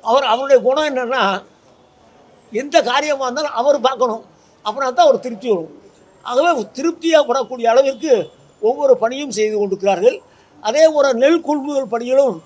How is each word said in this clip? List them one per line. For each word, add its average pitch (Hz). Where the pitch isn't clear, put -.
அவர், 269
அவருடைய 269
குணம் 302
என்னன்னா, 254
எந்த 294
காரியமா 277
இருந்தாலும் 269
அவர் 285
பார்க்கணும். 233
அப்படின்னா 254
தான் 339
அவர் 254
திருப்தி 226
வரும். 165
ஆகவே, 277
திருப்தியா 330
படக்கூடிய 240
அளவிற்கு 269
ஒவ்வொரு 269
பணியும் 262
செய்து 214
கொண்டிருக்கிறார்கள். 196
அதே 294
போல, 277
நெல் 320
கொள்முதல் 277
பணிகளும் 247